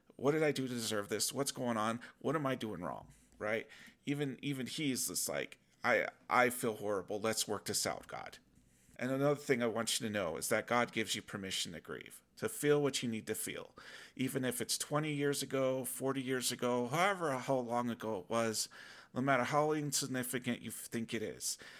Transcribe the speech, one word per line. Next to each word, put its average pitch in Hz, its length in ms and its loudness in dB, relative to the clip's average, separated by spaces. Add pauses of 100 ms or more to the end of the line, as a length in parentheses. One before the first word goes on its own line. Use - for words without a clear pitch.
(180)
What 139 160 2
did 156 100 2
I 147 80 4
do 131 160 -2
to 123 60 -6
deserve 107 360 -2
this? 104 240 0
What's 139 180 -2
going 120 260 0
on? 113 220 2 (200)
What 135 160 0
am 151 100 0
I 131 80 0
doing 104 280 -4
wrong?" 62 260 -6 (320)
Right? 107 280 -2 (380)
Even, 143 380 -2
even 131 240 -2
he's 135 400 0
just - 200 -2
like, 71 300 -4 (260)
"I, 117 260 4 (200)
I 123 220 6
feel 117 240 -2
horrible. 104 440 -2
Let's 110 280 0
work 101 180 -4
this 104 220 0
out, - 180 -4
God." - 320 -12 (640)
And 123 100 0
another 139 240 4
thing 135 300 2
I 120 40 4
want 110 320 0
you 117 60 -2
to 104 80 -2
know 87 240 0
is - 120 -4
that 107 180 4
God 120 240 4
gives 107 240 -2
you 104 80 -4
permission 98 480 -4
to 80 80 -10
grieve, - 420 -12 (160)
to 110 100 0
feel 147 320 4
what 139 220 2
you 123 80 -2
need 110 160 -4
to 107 80 0
feel. - 400 -6 (420)
Even 131 300 0
if 120 160 -2
it's - 160 0
twenty 151 340 0
years 143 300 2
ago, 131 440 0
forty 135 360 0
years 127 300 0
ago, 123 360 2
however, 170 440 2
how 131 240 2
long 120 340 2
ago 110 300 -2
it - 100 -10
was, 113 400 2 (460)
no 127 60 2
matter 131 240 4
how 151 260 4
insignificant 127 880 -2
you - 80 -8
think 117 460 -4
it 107 80 -2
is, 65 340 -4 (220)